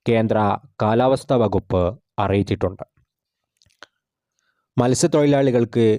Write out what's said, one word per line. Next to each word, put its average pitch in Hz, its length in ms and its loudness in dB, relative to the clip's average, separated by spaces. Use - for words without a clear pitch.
കേന്ദ്ര 113 320 0
കാലാവസ്ഥാ 127 580 0
വകുപ്പ് 101 440 0
അറിയിച്ചിട്ടുണ്ട്. 98 680 -2
മത്സ്യത്തൊഴിലാളികൾക്ക് 131 1080 2